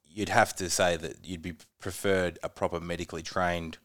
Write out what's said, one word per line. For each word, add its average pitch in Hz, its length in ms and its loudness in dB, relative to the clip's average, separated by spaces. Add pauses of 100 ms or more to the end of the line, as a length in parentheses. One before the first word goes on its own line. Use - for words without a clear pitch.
you'd 92 240 -4
have 113 260 6
to 90 120 -4
say 87 280 4
that 80 280 -8
you'd 85 180 -8
be 87 120 -6 (260)
preferred 92 600 0
a - 60 -4
proper 87 320 -2
medically 85 420 -6
trained 87 640 0